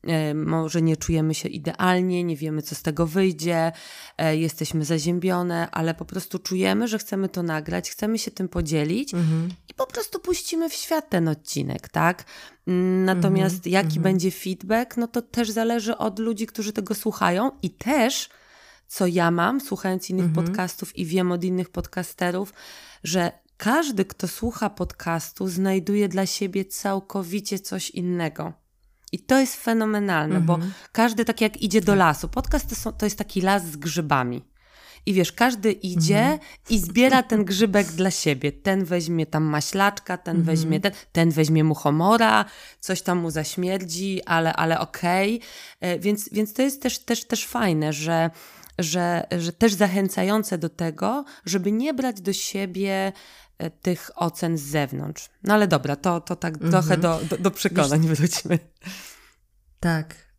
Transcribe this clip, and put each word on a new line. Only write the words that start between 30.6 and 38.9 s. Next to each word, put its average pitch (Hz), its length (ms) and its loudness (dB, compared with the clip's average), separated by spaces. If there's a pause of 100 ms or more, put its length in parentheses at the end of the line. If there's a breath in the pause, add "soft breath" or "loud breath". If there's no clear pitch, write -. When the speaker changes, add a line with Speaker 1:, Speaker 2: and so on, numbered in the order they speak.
Speaker 1:
każdy 226 340 2
tak 226 160 -2
jak 214 200 0
idzie 208 200 4
do 170 100 -4
Speaker 2:
Tak. 196 80 6
Speaker 1:
lasu. 165 300 4
Podcast - 400 -2
to 226 60 -6
są, - 160 -6
to - 140 -4
jest 208 120 -2
taki 196 240 -4
las 190 240 2
z 156 120 -8
grzybami. 143 680 -2 (600 loud breath)
I 202 80 0
wiesz, 180 180 4
każdy 220 400 2
idzie 180 480 2
Speaker 2:
Mhm. 294 200 4 (300 loud breath)
Speaker 1:
i 220 100 4
zbiera 247 440 4
ten 214 220 2
grzybek 196 420 2
dla 175 240 0
siebie. 143 400 0
Ten 190 340 0
weźmie 165 400 0